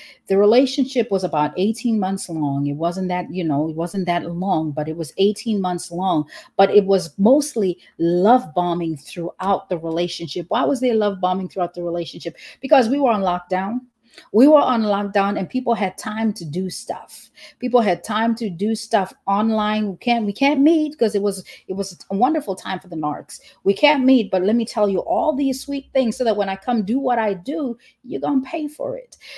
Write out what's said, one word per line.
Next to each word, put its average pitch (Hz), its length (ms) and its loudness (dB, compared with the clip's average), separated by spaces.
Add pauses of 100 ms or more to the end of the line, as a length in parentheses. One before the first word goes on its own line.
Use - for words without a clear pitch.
(260)
The 196 100 2
relationship 240 720 2
was 190 140 0
about 151 320 0
eighteen 220 420 0
months 196 300 -4
long. 143 380 -2
It 143 80 -2
wasn't 175 340 -2
that, 180 240 -4
you 180 100 -4
know, 156 280 0
it 156 40 -10
wasn't 175 300 -4
that 170 260 -2
long, 170 420 -2
but 151 140 -4
it 170 120 -6
was 156 180 -8
eighteen 202 460 0
months 180 280 -4
long. 170 380 -2 (300)
But 196 120 6
it 202 140 6
was 185 340 0
mostly 214 600 2 (200)
love 175 560 4
bombing 170 440 -2
throughout - 720 -4
the 175 80 -2
relationship. 170 720 -4
Why 240 160 0
was 262 160 0
there 247 140 2
love 202 280 0
bombing 185 260 -2
throughout 175 240 -4
the 175 100 -8
relationship? 170 540 -6 (240)
Because 262 300 4
we 285 80 0
were 269 120 2
on 202 120 0
lockdown. 190 580 -2 (500)
We 240 160 8
were 302 140 10
on 226 220 2
lockdown 202 540 0
and 190 140 -4
people 247 240 0
had 190 240 -2
time 220 360 -2
to 180 100 -10
do 175 260 -4
stuff. - 600 -12 (260)
People 240 220 2
had 185 240 0
time 226 320 -2
to 226 120 -6
do 202 280 -2
stuff 196 360 -2 (140)
online. 214 640 0
We 180 60 -10
can't, 233 280 0
we 202 80 -2
can't 269 280 0
meet 302 360 4
'cause 208 200 0
it 196 60 2
was, 196 200 -2 (240)
it 185 60 -8
was 190 260 -8 (140)
a 196 40 -2
wonderful 262 380 0
time 190 240 -8
for - 80 -14
the 175 80 -12
narcs. 156 460 -8 (240)
"We 196 100 4
can't 262 300 4
meet, 254 260 4
but 185 140 0
let 214 100 2
me 233 100 0
tell 208 240 0
you 190 120 0
all 277 340 0
these 269 260 -2
sweet 277 320 -8
things 247 240 0
so 254 60 -4
that 220 140 2
when 196 120 0
I 196 60 -4
come 226 300 -2
do 240 160 0
what 247 180 0
I 214 160 0
do, 240 420 -6 (280)
you're 247 160 -8
gonna 277 220 0
pay 302 260 -6
for 123 280 -8
it." - 200 -18 (220)